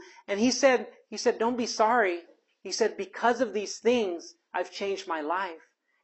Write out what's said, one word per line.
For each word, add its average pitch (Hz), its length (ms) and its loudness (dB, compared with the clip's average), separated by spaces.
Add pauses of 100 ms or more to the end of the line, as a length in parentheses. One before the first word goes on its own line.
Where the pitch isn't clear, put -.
(300)
And 196 100 -2
he 240 120 4
said, 247 360 4 (220)
he 214 80 -12
said, 240 200 0
"Don't 240 200 0
be 233 100 -2
sorry." 214 540 2 (400)
He 190 100 -12
said, 214 240 0
"Because 226 460 0
of 214 120 -2
these 202 260 -6
things, 208 560 0 (180)
I've 180 180 -4
changed 196 340 -6
my 165 140 -4
life. 165 400 -4 (440)